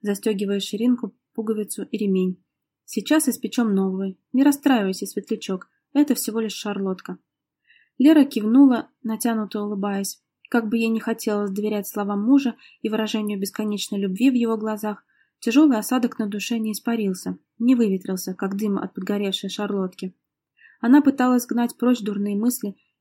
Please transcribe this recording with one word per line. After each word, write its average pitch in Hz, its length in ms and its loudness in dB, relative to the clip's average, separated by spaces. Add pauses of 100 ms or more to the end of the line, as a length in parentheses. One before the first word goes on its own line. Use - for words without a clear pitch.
застёгивая 202 600 -2
ширинку, 226 560 -2 (180)
пуговицу 214 480 -6
и 208 160 -8
ремень. 190 440 0 (420)
«Сейчас 294 440 0
испечём 233 460 -2
новую. 190 420 -2 (160)
Не 262 120 4
расстраивайся, 240 640 2
светлячок, 196 600 -6 (240)
это 285 220 2
всего 226 260 -4
лишь 214 140 -4
шарлотка». 196 640 -6 (800)
Лера 294 260 8
кивнула, 247 640 4 (140)
натянуто 220 600 -4
улыбаясь. 202 640 -6 (300)
Как 220 140 0
бы 233 100 0
ей 226 100 0
не 226 120 0
хотелось 208 500 -2
доверять 208 380 -4
словам 202 340 -4
мужа 277 320 4 (260)
и - 80 -4
выражению 214 520 -2
бесконечной 202 580 -4
любви 196 320 2
в 247 40 0
его 233 220 0
глазах, 214 480 -6 (360)
тяжёлый 262 380 4
осадок 240 400 -2
на 214 100 -4
душе 208 300 -4
не 220 140 -4
испарился, 196 640 -4 (200)
не 240 160 4
выветрился, 190 600 0
как 196 220 -4
дым 202 220 -2
от - 160 -8
подгоревшей 196 560 -4
шарлотки. 190 640 -6 (640)
Она 254 200 6
пыталась 254 460 2
гнать 233 300 -2
прочь 240 260 2
дурные 202 340 -4
мысли 214 400 -2 (240)